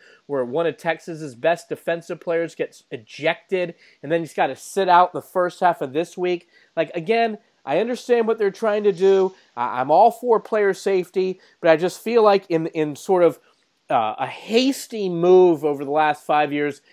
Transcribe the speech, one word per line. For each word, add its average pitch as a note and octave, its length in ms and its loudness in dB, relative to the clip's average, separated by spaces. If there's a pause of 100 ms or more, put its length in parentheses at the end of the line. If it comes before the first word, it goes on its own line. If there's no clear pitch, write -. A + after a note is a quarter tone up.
(260)
where C#3 180 -4
one D3 240 -4
of D3 80 -4
Texas's D#3+ 600 -8
best D#3+ 340 -2
defensive E3 500 -8
players E3 360 -4
gets - 360 -10
ejected, E3 800 -6 (300)
and C#3 80 -6
then E3+ 80 0
he's E3 140 -10
gotta D3 240 -2
sit G3 320 -4
out F3+ 240 6
the C#3+ 80 -8
first F3+ 400 -4
half F3 200 0
of C3+ 120 -8
this E3 240 -6
week. F3+ 320 -4 (260)
Like, D#3+ 180 -4
again, A3 440 -2 (280)
I C#3+ 140 -2
understand A#3 460 -2
what A3+ 140 -2
they're G3+ 120 0
trying G#3 340 -2
to G#3 60 4
do. F#3+ 440 2 (200)
I, A#2+ 240 -4
I'm C3 120 0
all G3+ 200 6
for A3+ 280 0
player G3+ 340 -2
safety, F#3 640 -2 (220)
but E3+ 80 2
I D#3+ 60 8
just E3+ 260 -4
feel A3+ 220 2
like G3+ 260 2
in, E3 180 -2
in D3+ 280 -4
sort F#3 260 0
of, D#3+ 160 2 (520)
uh, A2 280 -2
a C3 80 -4
hasty A3+ 840 -4
move F3 560 4
over C#3+ 220 -4
the C#3 60 -8
last D3+ 340 0
five D3+ 260 0
years, C#3+ 300 -4 (120)